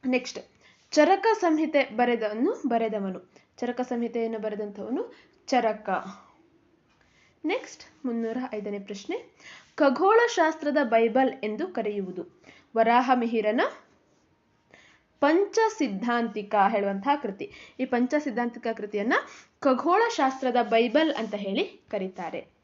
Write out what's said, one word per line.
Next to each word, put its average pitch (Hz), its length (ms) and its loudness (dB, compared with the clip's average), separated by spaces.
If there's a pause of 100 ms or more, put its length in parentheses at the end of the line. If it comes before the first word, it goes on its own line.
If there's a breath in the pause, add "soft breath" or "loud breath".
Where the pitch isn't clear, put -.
ನೆಕ್ಸ್ಟ್, 254 340 -2 (520 soft breath)
ಚರಕ 381 360 4 (120)
ಸಂಹಿತೆ 311 440 2
ಬರೆದವನು, 233 840 0
ಬರೆದವನು, 214 640 -2 (260 soft breath)
ಚರಕ 240 240 -6
ಸಂಹಿತೆಯನ್ನು 233 580 -4
ಬರೆದಂಥವನು 214 760 -6 (320 loud breath)
ಚರಕ. 220 420 0 (1600 soft breath)
ನೆಕ್ಸ್ಟ್, - 600 -6
ಮುನ್ನೂರ 233 320 -4 (180)
ಐದನೇ 202 240 -6
ಪ್ರಶ್ನೆ, 202 380 -10 (580 loud breath)
ಖಗೋಳಶಾಸ್ತ್ರದ 320 1080 4
ಬೈಬಲ್ 233 500 4 (100)
ಎಂದು 214 240 -4
ಕರೆಯುವುದು 202 720 -6 (360 loud breath)
ವರಾಹಮಿಹಿರನ 233 840 4 (1600 soft breath)
ಪಂಚ 370 400 2 (180)
ಸಿದ್ಧಾಂತಿಕ 226 760 -2 (140)
ಹೇಳುವಂತಹ 202 520 -2
ಕೃತಿ. 190 300 -8 (280 loud breath)
ಈ 262 60 0
ಪಂಚ 254 320 0
ಸಿದ್ಧಾಂತಿಕ 240 500 -4 (100)
ಕೃತಿಯನ್ನ 208 360 -2 (480 loud breath)
ಖಗೋಳಶಾಸ್ತ್ರದ 269 1040 2
ಬೈಬಲ್ 233 500 2
ಅಂತ 214 220 -6
ಹೇಳಿ 202 280 -2
ಕರೀತಾರೆ. 190 840 -8 (160)